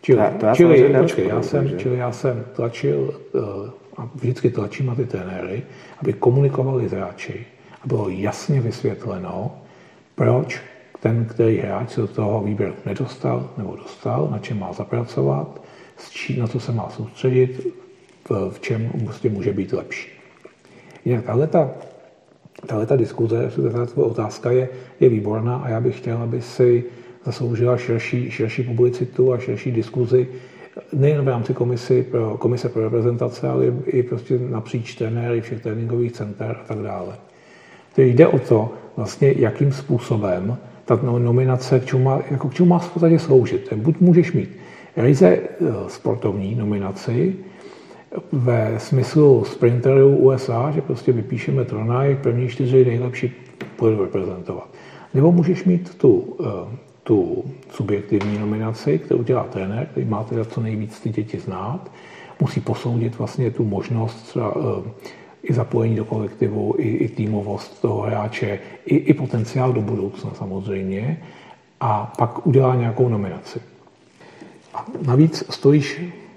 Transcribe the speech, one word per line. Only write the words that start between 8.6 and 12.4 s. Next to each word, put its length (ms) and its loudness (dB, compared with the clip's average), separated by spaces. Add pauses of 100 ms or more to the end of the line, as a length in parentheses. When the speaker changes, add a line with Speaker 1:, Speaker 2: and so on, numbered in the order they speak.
Speaker 1:
vysvětleno, 920 -6 (640)
proč 460 0 (380)
ten, 260 2
který 320 2
hráč 320 -4
se 120 -4
do 60 -2
toho 340 -2